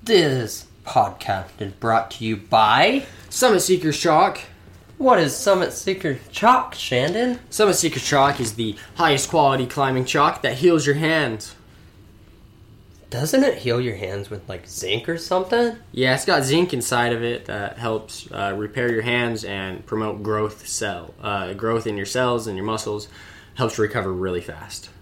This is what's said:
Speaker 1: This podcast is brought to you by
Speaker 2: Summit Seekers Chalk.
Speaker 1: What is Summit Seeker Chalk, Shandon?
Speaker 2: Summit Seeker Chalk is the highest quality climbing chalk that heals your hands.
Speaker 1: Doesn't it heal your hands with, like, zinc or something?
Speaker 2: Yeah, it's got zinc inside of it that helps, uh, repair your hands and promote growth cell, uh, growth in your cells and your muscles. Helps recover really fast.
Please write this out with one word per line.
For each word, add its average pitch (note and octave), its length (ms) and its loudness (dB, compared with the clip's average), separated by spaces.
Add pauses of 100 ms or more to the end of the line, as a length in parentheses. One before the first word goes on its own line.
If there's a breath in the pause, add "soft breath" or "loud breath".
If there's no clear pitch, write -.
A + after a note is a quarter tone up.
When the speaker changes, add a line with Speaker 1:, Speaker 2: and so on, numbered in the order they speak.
Speaker 1:
This C#3 640 2 (180)
podcast - 720 -2
is G2 140 -8
brought A2+ 380 0
to - 120 -12
you A2 140 -2
by B2 680 4 (240 loud breath)
Speaker 2:
Summit A3+ 300 4
Seekers F3 400 2
Chalk. F3 400 4 (580)
Speaker 1:
What B3+ 220 6
is C#3+ 160 0
Summit F#3 380 2
Seeker F3+ 440 -4 (140)
Chalk, - 440 2
Shandon? G#3+ 640 0 (100)
Speaker 2:
Summit G3+ 240 2
Seeker D#3+ 260 0
Chalk C#3 400 2
is A2 140 -4
the A2 240 -4 (180 loud breath)
highest D3+ 340 2
quality C3+ 380 4
climbing C3 380 0
chalk D3 380 2
that B2+ 160 -2
heals E3 260 6
your C#3+ 100 4
hands. D3+ 600 -2 (1500 soft breath)
Speaker 1:
Doesn't D#3 340 2
it C#4 160 2
heal B2 220 0
your A#2 160 -4
hands G2 320 -8
with, G2+ 180 -12
like, F2+ 200 -12
zinc G#2 420 -4
or E3+ 80 -4
something? A3 580 0 (160)
Speaker 2:
Yeah, B2+ 240 2
it's C#3 100 -6
got D#3 180 2
zinc D#3+ 300 2
inside A#2+ 380 0
of A#2 100 -2
it A#2+ 260 -4
that G2+ 300 -8
helps, A2+ 540 -6
uh, G2 260 -4
repair A2+ 340 -2
your A2 120 0
hands A#2+ 400 -2
and F#2+ 420 -8
promote G#2+ 380 -6
growth G#2+ 440 -4
cell, F2 540 -8
uh, G2 320 -4
growth A2+ 320 -2
in G#2+ 120 -4
your G2 80 -4
cells A#2+ 420 -2
and G2+ 80 -6
your F#2+ 100 -6
muscles. G#2+ 440 -6 (460 loud breath)
Helps A#2 220 -2
recover G#2 360 -2
really F2+ 280 -4
fast. - 480 -14 (120)